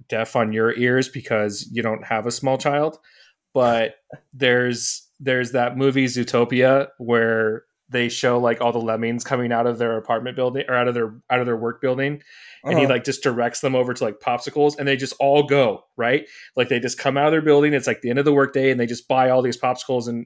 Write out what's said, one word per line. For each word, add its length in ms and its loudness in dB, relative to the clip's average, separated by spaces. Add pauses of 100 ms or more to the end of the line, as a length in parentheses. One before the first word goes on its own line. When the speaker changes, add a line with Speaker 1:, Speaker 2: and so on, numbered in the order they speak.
Speaker 1:
deaf 280 -6
on 160 0
your 240 0
ears 320 2
because 640 -4
you 100 -4
don't 220 -6
have 220 -4
a 40 -2
small 280 -2
child, 400 -2 (560)
but 420 2 (180)
<laughs> 180 -20
there's, 760 0 (100)
there's 340 -2
that 240 -2
movie 300 2
Zootopia 840 2 (100)
where 680 0 (240)
they 200 -2
show, 300 0
like, 220 0
all 100 2
the 80 -4
lemmings 460 -4
coming 260 -2
out 160 0
of 120 -2
their 180 0
apartment 400 -4
building 320 -2
or 80 0
out 100 2
of 80 -2
their, 180 -4 (160)
out 120 2
of 60 -2
their 100 -2
work 240 -6
building. 420 -2 (400)
And 160 0
he, 60 6
Speaker 2:
Uh-huh. 100 2
Speaker 1:
like, 100 -2
just 180 -6
directs 380 -2
them 140 -2
over 180 0
to, 120 -4
like, 160 -6
popsicles 580 -2
and 80 -4
they 100 2
just 220 -8
all 240 4
go, 420 2 (120)
right? 280 0 (300)
Like, 140 0
they 100 2
just 200 -4
come 180 -2
out 100 2
of 60 4
their 100 2
building. 320 4
It's, 140 0
like, 140 -2
the 80 -4
end 100 0
of 40 0
the 80 4
workday 380 4
and 80 0
they 80 0
just 220 -8
buy 220 4
all 120 4
these 160 -2
popsicles 480 -4
and, 200 -6